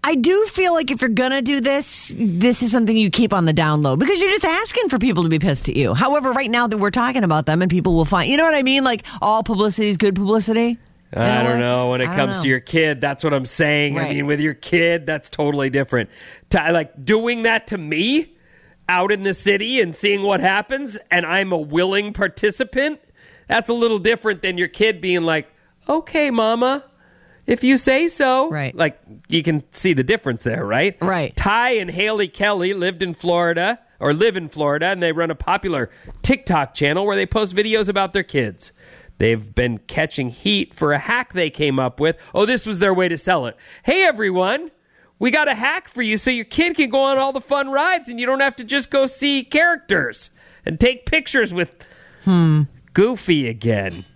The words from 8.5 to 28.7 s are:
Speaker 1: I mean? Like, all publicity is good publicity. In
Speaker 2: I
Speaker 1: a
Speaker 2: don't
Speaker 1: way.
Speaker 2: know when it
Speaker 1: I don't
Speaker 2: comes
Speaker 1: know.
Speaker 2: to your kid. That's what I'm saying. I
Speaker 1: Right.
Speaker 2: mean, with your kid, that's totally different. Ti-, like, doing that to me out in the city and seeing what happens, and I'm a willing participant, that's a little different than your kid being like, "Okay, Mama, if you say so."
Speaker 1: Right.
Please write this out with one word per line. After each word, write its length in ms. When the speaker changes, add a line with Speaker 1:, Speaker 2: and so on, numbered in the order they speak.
Speaker 1:
I 80
mean? 220
Like, 200
all 240
publicity 460
is 80
good 180
publicity. 600
In 100
Speaker 2:
I 200
Speaker 1:
a 20
Speaker 2:
don't 100
Speaker 1:
way. 60
Speaker 2:
know 300
when 120
it 20
Speaker 1:
I 40
don't 100
Speaker 2:
comes 200
Speaker 1:
know. 60
Speaker 2:
to 60
your 100
kid. 420
That's 220
what 100
I'm 120
saying. 520
I 60
Speaker 1:
Right. 120
Speaker 2:
mean, 120
with 140
your 120
kid, 540
that's 220
totally 420
different. 380
Ti-, 200
like, 320
doing 400
that 240
to 120
me 540
out 240
in 120
the 100
city 480
and 140
seeing 260
what 180
happens, 600
and 160
I'm 260
a 60
willing 560
participant, 840
that's 220
a 40
little 240
different 460
than 160
your 80
kid 340
being 220
like, 240
"Okay, 400
Mama, 540
if 160
you 140
say 300
so." 420
Speaker 1:
Right. 260